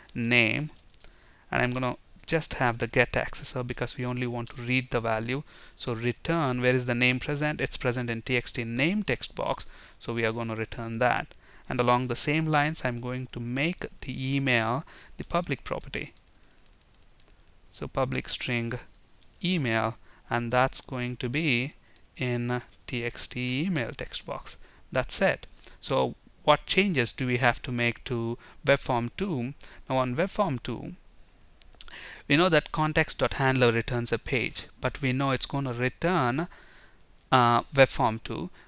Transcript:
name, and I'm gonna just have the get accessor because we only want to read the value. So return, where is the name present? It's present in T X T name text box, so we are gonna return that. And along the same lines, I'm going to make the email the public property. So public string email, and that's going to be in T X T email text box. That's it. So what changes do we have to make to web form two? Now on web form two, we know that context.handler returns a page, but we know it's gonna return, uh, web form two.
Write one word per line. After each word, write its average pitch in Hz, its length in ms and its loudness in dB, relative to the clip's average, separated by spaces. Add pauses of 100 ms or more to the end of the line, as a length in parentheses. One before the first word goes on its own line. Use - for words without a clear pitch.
(160)
name, 120 540 2 (800)
and 131 100 2
I'm 123 100 0
gonna 127 260 -2 (280)
just - 300 -2
have 120 220 0
the 123 100 -2
get 120 260 2
accessor - 520 -4
because 120 300 -6
we 123 100 -6
only 123 220 -2
want 117 220 -6
to 123 120 -12
read 127 300 0
the 120 80 2
value. 113 420 -2 (360)
So - 160 -4
return, 123 640 0
where 123 140 6
is 127 120 2
the 123 80 0
name 123 260 2
present? 147 420 -2
It's - 160 -4
present 123 320 0
in 113 120 -4
T 127 140 -2
X - 160 -2
T 120 140 -4
name 151 380 0
text - 300 -4
box, - 320 -4 (320)
so - 160 -6
we 117 120 0
are 113 80 2
gonna 113 240 -4
return 113 420 -4
that. 120 280 2 (420)
And 131 100 -2
along 123 280 4
the 120 100 -2
same 156 280 0
lines, 151 380 2
I'm 120 160 -2
going 127 320 -6
to - 80 -10
make 131 400 -2 (220)
the 131 340 -4
email 123 480 2 (320)
the - 80 -8
public 170 400 -2
property. - 500 -8 (1600)
So - 160 -10
public 131 400 -2
string 120 500 -4 (640)
email, 117 540 0 (340)
and 120 220 -2
that's 127 300 2
going 123 360 -6
to 123 120 -4
be 139 460 0 (420)
in 123 440 -2 (260)
T 120 180 -4
X - 220 -8
T 127 360 -2
email 151 300 -2
text - 320 -10
box. - 320 -10 (340)
That's - 300 0
it. - 260 2 (320)
So 131 360 0 (280)
what 147 220 6
changes 180 480 2
do 135 120 -2
we 123 120 2
have 123 240 4
to 127 100 -6
make 120 320 0
to 117 340 -2 (280)
web 139 140 6
form 120 360 0
two? 139 380 -2 (360)
Now 131 100 2
on 123 180 0
web 185 120 0
form - 300 0
two, - 360 -6 (1300)
we 143 80 4
know 180 140 6
that 156 240 4
context.handler 135 960 2
returns 117 400 0
a 113 80 0
page, - 480 -4 (140)
but - 200 -4
we 131 120 2
know 135 180 0
it's 127 140 -2
gonna 139 280 -2
return, 135 760 0 (840)
uh, 120 320 6 (100)
web 135 140 8
form 113 360 0
two. 143 260 -6 (180)